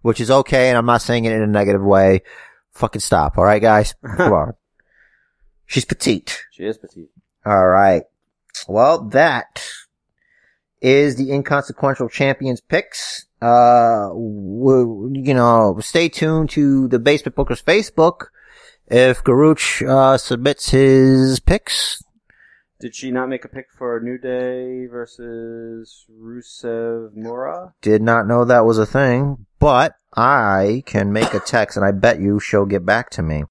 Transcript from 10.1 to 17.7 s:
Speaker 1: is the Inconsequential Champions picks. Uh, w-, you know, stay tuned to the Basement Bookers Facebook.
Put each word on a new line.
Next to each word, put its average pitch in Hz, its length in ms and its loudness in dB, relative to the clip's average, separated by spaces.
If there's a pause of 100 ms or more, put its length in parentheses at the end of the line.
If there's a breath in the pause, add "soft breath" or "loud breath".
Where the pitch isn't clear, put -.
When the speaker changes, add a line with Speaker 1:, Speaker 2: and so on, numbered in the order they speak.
Speaker 1:
is 135 360 2
the 135 160 -4
Inconsequential 139 760 -4
Champions 135 520 -4
picks. - 640 -8 (160)
Uh, 120 680 4
w-, 113 1040 -2
you 135 200 -2
know, 113 460 2
stay 165 280 -2
tuned 160 420 -2
to 139 380 0
the 123 100 0
Basement 143 380 0
Bookers 135 260 -4
Facebook. 175 640 0 (600 soft breath)